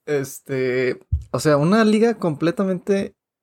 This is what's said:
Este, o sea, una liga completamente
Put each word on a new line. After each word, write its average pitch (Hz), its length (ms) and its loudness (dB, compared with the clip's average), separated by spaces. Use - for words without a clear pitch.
Este, 131 920 -2
o 127 80 -4
sea, 147 180 4
una 196 280 4
liga 220 300 2
completamente 185 1000 -2